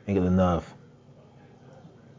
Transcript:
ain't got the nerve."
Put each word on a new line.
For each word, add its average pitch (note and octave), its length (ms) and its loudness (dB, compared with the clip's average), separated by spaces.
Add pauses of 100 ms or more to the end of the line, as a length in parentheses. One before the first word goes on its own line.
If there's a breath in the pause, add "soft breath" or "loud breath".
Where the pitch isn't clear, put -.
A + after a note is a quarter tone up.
ain't G2 100 -2
got F#2 60 0
the F2+ 80 0
nerve." F#2 420 0 (1500)